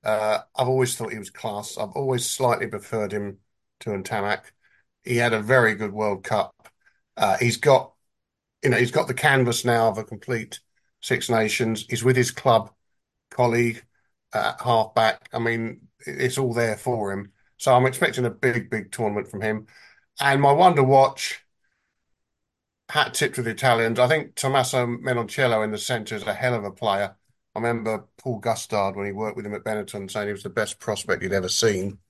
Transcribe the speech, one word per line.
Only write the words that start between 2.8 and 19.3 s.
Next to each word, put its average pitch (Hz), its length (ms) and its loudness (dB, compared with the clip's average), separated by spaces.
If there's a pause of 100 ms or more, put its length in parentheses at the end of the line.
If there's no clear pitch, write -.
him 101 260 -8 (420)
to 113 100 -8
Ntamack. 101 520 -4 (600)
He 123 140 -2
had 117 160 4
a 110 80 0
very 113 340 4
good 101 180 -6
World 104 300 -2
Cup. - 320 -2 (640)
Uh, 98 220 2
he's 120 180 2
got, - 360 4 (680)
you 143 80 2
know, 120 60 2
he's 123 160 0
got - 160 0
the 131 60 -4
canvas 131 500 2
now 117 240 4
of 104 100 -2
a 107 60 -8
complete 113 560 -10 (400)
Six - 280 -2
Nations. 113 600 0
He's 117 160 -6
with 127 100 4
his 123 160 2
club 113 400 2 (600)
colleague 117 520 0 (500)
at 107 280 -2
halfback. 113 720 2
I 123 80 -6
mean, 113 400 -4 (260)
it's 127 320 -4
all 127 140 -2
there 113 240 0
for 107 360 -4
him. 98 200 -10 (240)
So 127 180 2
I'm 127 120 6
expecting 131 380 0
a 113 60 0
big, 113 400 -2
big 101 220 -6
tournament 104 360 -4
from 101 120 -12